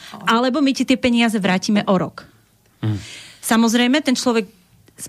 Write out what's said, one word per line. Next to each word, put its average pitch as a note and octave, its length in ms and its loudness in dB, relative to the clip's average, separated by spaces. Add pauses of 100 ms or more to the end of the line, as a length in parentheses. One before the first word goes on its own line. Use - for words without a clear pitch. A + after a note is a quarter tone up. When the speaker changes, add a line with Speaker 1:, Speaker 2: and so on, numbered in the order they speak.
(220)
Speaker 1:
alebo A#3+ 380 0
my C4+ 120 2
ti C4 100 -2
tie C4 140 2
peniaze A#3 420 2
vrátime F#3+ 460 0
o G3+ 100 2
rok.“ D#3 300 -4 (580)
Speaker 2:
Mhm. G#2+ 160 -2 (420)
Speaker 1:
Samozrejme, A#3+ 600 2
ten C#4 140 0
človek A3+ 300 0 (640)